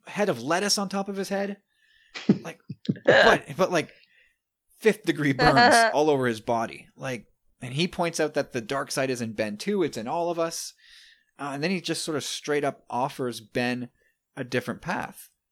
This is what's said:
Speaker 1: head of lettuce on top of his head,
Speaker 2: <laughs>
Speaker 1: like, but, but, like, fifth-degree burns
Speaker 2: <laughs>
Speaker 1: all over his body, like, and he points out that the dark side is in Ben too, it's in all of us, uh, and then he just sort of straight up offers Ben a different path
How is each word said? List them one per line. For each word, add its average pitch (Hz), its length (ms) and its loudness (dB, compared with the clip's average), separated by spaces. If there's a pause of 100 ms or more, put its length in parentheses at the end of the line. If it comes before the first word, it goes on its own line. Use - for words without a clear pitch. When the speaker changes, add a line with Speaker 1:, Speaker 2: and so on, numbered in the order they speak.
Speaker 1:
head 202 220 -2
of 127 140 -2
lettuce 180 340 0
on 196 140 -2
top 196 180 -4
of 202 80 -8
his 196 140 -6
head, 196 260 -4 (380)
Speaker 2:
<laughs> - 480 0
Speaker 1:
like, 165 180 -16 (460)
but, 190 380 6 (120)
but, 180 160 2
like, 160 180 0 (920)
fifth-degree 151 520 2
burns - 580 6
Speaker 2:
<laughs> - 40 0
Speaker 1:
all 151 160 4
over 131 160 4
his 113 140 0
body, 113 540 -4
like, 131 320 -8 (360)
and 127 100 -10
he 156 160 0
points 170 320 -2
out 151 140 0
that - 180 -2
the 123 80 -4
dark 139 300 -4
side 131 180 -2
is 123 140 -4
in 113 100 -6
Ben 107 240 -4
too, 202 260 -2
it's 143 140 -2
in 110 120 -8
all 170 220 -2
of 165 80 -4
us, 165 360 -4 (640)
uh, 143 160 -8
and 143 100 -6
then 180 60 0
he 185 100 -2
just 165 240 -6
sort 160 120 -4
of 131 80 -4
straight - 400 -4
up - 260 -6
offers 123 500 -4
Ben 123 480 -4 (480)
a 135 80 -8
different 123 380 -4
path - 460 -8 (240)